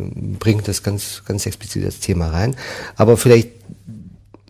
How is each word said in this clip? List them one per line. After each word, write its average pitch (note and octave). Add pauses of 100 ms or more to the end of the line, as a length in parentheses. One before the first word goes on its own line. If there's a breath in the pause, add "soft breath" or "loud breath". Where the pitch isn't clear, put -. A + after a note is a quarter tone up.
(400)
bringt G#2
das G2
ganz, -
ganz G2+
explizit -
als F#2
Thema E2+
rein. F#2+ (400 loud breath)
Aber A2
vielleicht, A#2 (1000)